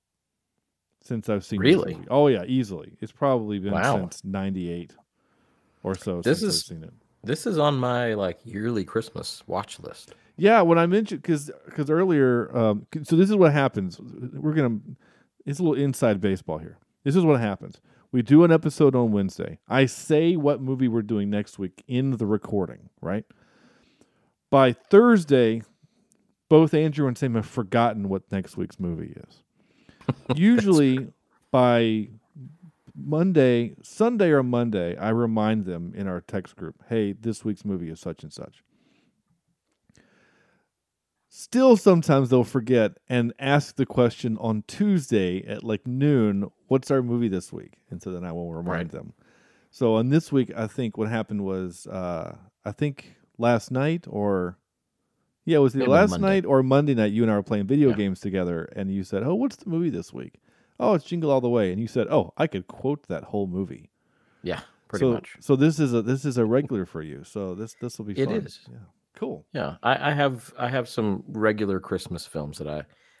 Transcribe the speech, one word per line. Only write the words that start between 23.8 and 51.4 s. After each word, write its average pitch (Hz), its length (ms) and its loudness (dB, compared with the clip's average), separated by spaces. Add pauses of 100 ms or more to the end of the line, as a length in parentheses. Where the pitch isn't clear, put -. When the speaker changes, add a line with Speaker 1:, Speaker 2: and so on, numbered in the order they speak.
Speaker 1:
By 135 220 6
Thursday, 143 920 4 (880)
both 160 260 6
Andrew 151 340 0
and 123 100 -4
Sam 123 180 -2
have 110 100 -2
forgotten 110 640 -2
what 95 240 -4
next 95 240 -6
week's - 240 -8
movie 85 340 -8 (140)
is. - 160 -20 (640)
Speaker 2:
<laughs> - 200 -6
That's 135 120 -2
Speaker 1:
Usually 185 600 4
Speaker 2:
right. - 140 -10 (380)
Speaker 1:
by 117 580 2 (840)
Monday, 143 880 2
Sunday 214 460 0
or 143 140 4
Monday, 117 520 -2
I 101 140 -4
remind 110 560 0
them 87 280 -8
in 98 140 -8
our 90 140 -6
text - 340 -10
group, - 320 -14
"Hey, 107 240 -2
this 110 320 -8
week's 104 220 -6
movie 87 240 -6
is 80 100 -12
such - 240 -12
and 76 80 -18
such." - 320 -20 (2750)
Still, 254 460 4
sometimes 156 540 4
they'll 127 140 6
forget 117 540 0 (120)
and 120 280 0
ask 139 380 0
the 139 100 -2
question 120 520 0
on 110 300 -4
Tuesday 117 760 -2
at, 110 180 -10
like, 107 220 -6
noon, 123 640 0 (180)
"What's 131 220 0
our 135 140 2
movie 120 240 -2
this 92 240 -6
week?" - 260 -16 (120)
And 90 120 -14
so 95 100 -12
then 87 120 -10
I 87 80 -10
will 85 220 -10
remind 85 320 -6
Speaker 2:
Right. 80 60 -14
Speaker 1:
them. - 220 -16 (560)
So 113 260 0
on 117 140 0
this 156 220 0
week, 135 240 0
I 113 120 -6
think 117 300 -6
what 110 120 -4
happened 110 340 -6